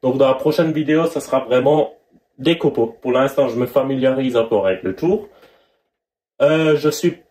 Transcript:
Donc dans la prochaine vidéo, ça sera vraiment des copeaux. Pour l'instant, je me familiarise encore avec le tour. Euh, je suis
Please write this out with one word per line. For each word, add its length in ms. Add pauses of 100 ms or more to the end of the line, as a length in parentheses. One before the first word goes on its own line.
Donc 160
dans 100
la 80
prochaine 360
vidéo, 360
ça 120
sera 200
vraiment 560 (420)
des 200
copeaux. 440
Pour 100
l'instant, 380
je 80
me 80
familiarise 720
encore 280
avec 180
le 120
tour. 320 (1120)
Euh, 360
je 120
suis 280 (120)